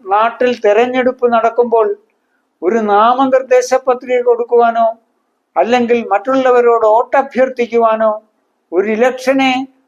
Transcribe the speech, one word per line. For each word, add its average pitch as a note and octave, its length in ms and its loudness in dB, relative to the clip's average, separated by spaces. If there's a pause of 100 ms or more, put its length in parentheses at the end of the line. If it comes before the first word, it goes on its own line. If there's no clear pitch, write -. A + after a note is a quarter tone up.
നാട്ടിൽ A3+ 540 -2
തെരഞ്ഞെടുപ്പ് B3 720 0
നടക്കുമ്പോൾ A3+ 640 0 (680)
ഒരു F#3+ 120 0
നാമനിർദ്ദേശ B3+ 1000 0
പത്രിക B3+ 480 -2
കൊടുക്കുവാനോ A#3 760 0 (600)
അല്ലെങ്കിൽ A#3 500 0
മറ്റുള്ളവരോട് A#3+ 800 0
വോട്ട് A#3+ 320 2
അഭ്യർത്ഥിക്കുവാനോ A#3 1040 -2 (500)
ഒരു G3+ 180 -2
ഇലക്ഷനെ B3+ 760 -2 (200)